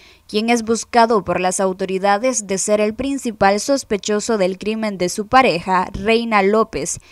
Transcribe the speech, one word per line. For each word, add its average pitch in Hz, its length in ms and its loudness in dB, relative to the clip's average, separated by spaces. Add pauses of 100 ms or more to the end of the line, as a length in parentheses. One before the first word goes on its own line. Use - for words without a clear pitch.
(280)
quien 214 200 -2
es 240 140 2
buscado 226 600 2
por 180 160 -2
las 185 180 0
autoridades 196 880 0
de 190 120 -4
ser 208 220 0
el 214 140 0
principal 220 640 0
sospechoso 214 800 -2
del 185 180 0
crimen 214 420 -6
de 180 100 0
su 208 180 -6
pareja, 185 680 2
Reina 226 500 0
López, 202 580 0 (120)